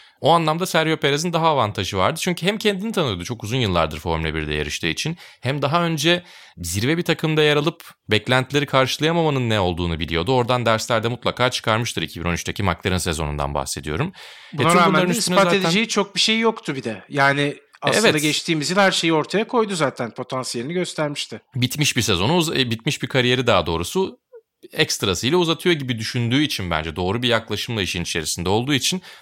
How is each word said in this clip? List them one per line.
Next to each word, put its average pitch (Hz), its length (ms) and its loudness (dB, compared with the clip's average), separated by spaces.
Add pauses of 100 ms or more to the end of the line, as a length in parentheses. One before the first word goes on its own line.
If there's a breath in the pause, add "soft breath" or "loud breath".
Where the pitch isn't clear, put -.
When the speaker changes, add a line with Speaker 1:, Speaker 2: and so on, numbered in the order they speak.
(200 loud breath)
Speaker 1:
O 131 120 4
anlamda 165 340 2
Sergio 160 300 2
Perez'in 151 360 0
daha 165 160 2
avantajı 104 480 0
vardı. 117 260 2
Çünkü 170 240 -2
hem 208 120 0
kendini 208 340 -2
tanıyordu 110 320 -2
çok 113 200 -8
uzun 113 120 -4
yıllardır 85 420 2
Formula 80 360 -2
birde 76 200 -4
yarıştığı 76 320 -4
için. 156 300 -4 (240 loud breath)
Hem 139 220 -4
daha 160 220 0
önce 165 380 0 (340 loud breath)
zirve 98 420 -2
bir 175 40 -2
takımda 156 400 0
yer 147 140 4
alıp - 380 -2 (160)
beklentileri 127 560 2
karşılayamamanın 139 840 2
ne 107 100 2
olduğunu 87 400 0
biliyordu. 82 320 0
Oradan 123 340 2
dersler 113 360 2
de 117 60 -2
mutlaka 123 420 0
çıkarmıştır. 110 520 -2
İki 82 180 -8
bin 85 80 -2
on 87 40 2
üçteki 87 300 -4
McLaren 92 360 0
sezonundan 73 560 -2
bahsediyorum. 73 580 -4 (420 loud breath)
E, 156 40 -4
Speaker 2:
Buna 135 100 2
Speaker 1:
tüm 175 100 6
Speaker 2:
rağmen 170 140 6
Speaker 1:
bunların 180 220 2
Speaker 2:
de 233 40 -2
Speaker 1:
üstüne 180 180 -2
Speaker 2:
ispat 190 160 6
Speaker 1:
zaten 196 80 2
Speaker 2:
edeceği 185 280 2
çok 202 260 -2
bir - 60 0
şey 220 180 2
yoktu 220 360 -2
bir 131 100 -8
de. 107 240 -8
Yani 139 480 2 (260)
aslında 214 260 4
Speaker 1:
Evet. 156 140 4
Speaker 2:
geçtiğimiz 151 480 -2
yıl 185 80 2
her 190 140 6
şeyi 165 200 0
ortaya 175 340 0
koydu 220 280 -2
zaten. 131 360 -2
Potansiyelini 127 600 -6
göstermişti. 156 680 -4 (140)
Speaker 1:
Bitmiş 131 420 0
bir 120 60 2
sezonu, 104 340 2
uz-, 165 160 2
e, 131 180 0
bitmiş 117 320 -4
bir 131 60 -6
kariyeri 123 380 2
daha 92 200 4
doğrusu 90 520 -2 (540)
ekstrasıyla 117 680 -2
uzatıyor 170 360 0
gibi 127 240 -4
düşündüğü 120 440 0
için 98 280 -4
bence 80 260 -2
doğru 95 260 0
bir 123 60 0
yaklaşımla 110 540 -2
işin 87 200 -2
içerisinde 82 460 -4
olduğu 120 260 0
için 180 280 -2 (200 loud breath)